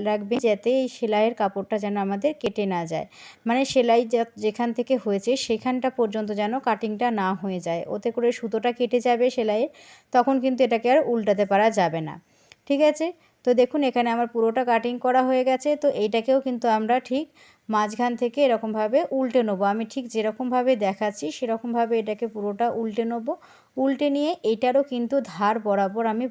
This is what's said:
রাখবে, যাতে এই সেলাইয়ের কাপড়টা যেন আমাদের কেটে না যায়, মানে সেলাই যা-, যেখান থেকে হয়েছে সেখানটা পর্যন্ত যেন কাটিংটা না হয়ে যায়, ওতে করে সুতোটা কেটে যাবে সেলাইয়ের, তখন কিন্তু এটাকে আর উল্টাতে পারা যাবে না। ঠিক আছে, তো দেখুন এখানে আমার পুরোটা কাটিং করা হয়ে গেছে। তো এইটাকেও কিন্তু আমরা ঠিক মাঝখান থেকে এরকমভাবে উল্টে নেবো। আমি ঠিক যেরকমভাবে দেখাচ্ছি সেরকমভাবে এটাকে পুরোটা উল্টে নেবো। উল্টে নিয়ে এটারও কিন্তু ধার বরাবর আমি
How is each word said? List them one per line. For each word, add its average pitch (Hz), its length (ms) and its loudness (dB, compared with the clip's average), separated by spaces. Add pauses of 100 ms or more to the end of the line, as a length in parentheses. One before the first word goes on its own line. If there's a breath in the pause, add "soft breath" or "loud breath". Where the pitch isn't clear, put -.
রাখবে, 208 260 -2 (120)
যাতে 208 220 2 (120)
এই 254 60 -2 (100)
সেলাইয়ের 214 440 2
কাপড়টা 196 420 -2
যেন 208 120 -2 (100)
আমাদের 202 260 0 (100)
কেটে 208 240 -2
না 180 160 -2 (100)
যায়, 156 160 -6 (400 loud breath)
মানে 247 140 2 (120)
সেলাই 240 280 4 (120)
যা-, 233 200 0 (120)
যেখান 233 320 0
থেকে 240 160 0 (100)
হয়েছে 202 280 0 (140)
সেখানটা 254 440 -2
পর্যন্ত 214 400 -2 (120)
যেন 214 120 -2 (140)
কাটিংটা 214 400 -2 (140)
না 185 60 2 (140)
হয়ে 190 260 -4
যায়, 170 140 -2 (120)
ওতে 208 220 -4
করে 240 160 2
সুতোটা 226 460 -2
কেটে 247 300 0
যাবে 240 180 2 (120)
সেলাইয়ের, 220 320 0 (420 loud breath)
তখন 262 320 4
কিন্তু 262 240 0
এটাকে 226 260 0
আর 311 60 6 (120)
উল্টাতে 208 400 2
পারা 208 160 4 (120)
যাবে 165 280 2
না। 147 80 -12 (520 soft breath)
ঠিক 285 220 2
আছে, 302 160 0 (400 soft breath)
তো 247 80 0
দেখুন 247 360 2
এখানে 240 260 0
আমার 233 180 -2
পুরোটা 226 380 0
কাটিং 233 220 0 (120)
করা 254 240 4
হয়ে 254 200 2
গেছে। 262 260 0
তো 294 120 0 (160)
এইটাকেও 226 440 2
কিন্তু 240 180 -4 (120)
আমরা 220 180 0 (140)
ঠিক 285 160 -2 (440 soft breath)
মাঝখান 214 420 0 (100)
থেকে 240 260 -2
এরকমভাবে 220 520 0 (120)
উল্টে 262 360 0
নেবো। 196 160 0 (100)
আমি 226 200 -4
ঠিক 262 200 -6
যেরকমভাবে 240 640 0
দেখাচ্ছি 208 500 -2 (120)
সেরকমভাবে 233 640 -2
এটাকে 214 280 -4
পুরোটা 208 380 -4 (160)
উল্টে 226 300 -4
নেবো। 233 220 -6 (440 soft breath)
উল্টে 277 320 0
নিয়ে 294 220 0 (120)
এটারও 247 400 2
কিন্তু 240 320 -4 (160)
ধার 208 240 0 (100)
বরাবর 202 380 0 (100)
আমি 247 180 -4